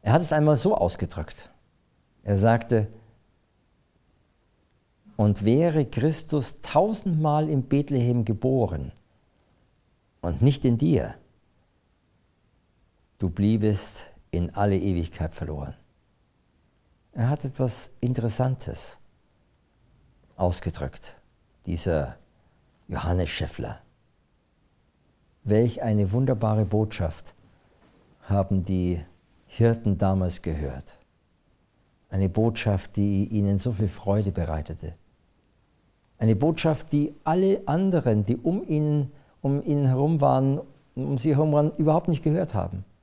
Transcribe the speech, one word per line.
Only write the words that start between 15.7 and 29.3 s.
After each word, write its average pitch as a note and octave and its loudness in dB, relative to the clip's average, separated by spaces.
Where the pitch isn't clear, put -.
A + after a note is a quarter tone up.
Er A#2 -2
hat D3 -4
etwas C3 -4
Interessantes B2 -4
ausgedrückt, - -4
dieser D#2+ -2
Johannes F2 -2
Scheffler. - -8
Welch A#2 2
eine G#2 2
wunderbare A2 0
Botschaft G#2 -4
haben G2 0
die F2+ -2